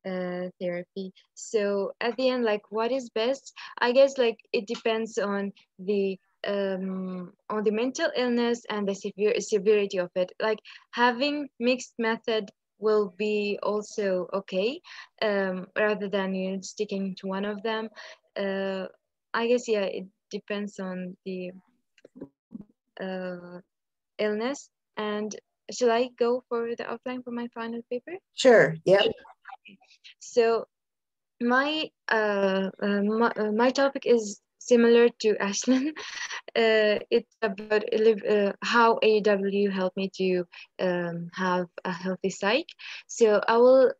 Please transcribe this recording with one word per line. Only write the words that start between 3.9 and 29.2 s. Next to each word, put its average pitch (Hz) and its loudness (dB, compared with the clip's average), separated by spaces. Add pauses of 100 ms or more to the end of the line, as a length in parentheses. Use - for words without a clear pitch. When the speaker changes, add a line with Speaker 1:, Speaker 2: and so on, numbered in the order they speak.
Speaker 1:
guess, 269 6
like, 226 2 (140)
it 214 -2
depends 226 -2
on 202 -2 (260)
the, 196 0 (280)
um, 190 -4 (160)
on 214 -4
the 214 4
mental 262 -2
illness 240 0
and 208 -2
the 196 -2
severe, 202 -2
severity 202 2
of 175 -4
it. 180 -2
Like, 220 -2 (320)
having 262 0 (100)
mixed 247 -2
method 220 -2 (280)
will 208 2
be 208 -2
also 202 -2
okay, 202 -2 (400)
um, 196 -2 (120)
rather 208 0
than, 190 -2
you 190 -4
know, 196 -6
sticking 196 -6
to 190 -10
one 190 -4
of 208 -6
them. 220 -4 (480)
Uh, 196 -4 (460)
I 233 -2
guess, 240 2
yeah, 208 0
it 190 -6 (260)
depends 202 -8
on 185 -8
the, 185 -10 (1500)
uh, 180 -10 (580)
illness. 214 -4 (300)
And 208 -6 (380)
shall 240 2
I 240 0
go 240 0
for 233 -6
the - -10
outline 254 -10
for 247 -14
my 240 -8
final 233 -8 (100)
paper? 320 -8 (160)
Speaker 2:
Sure, 175 6
yep. 190 6 (1120)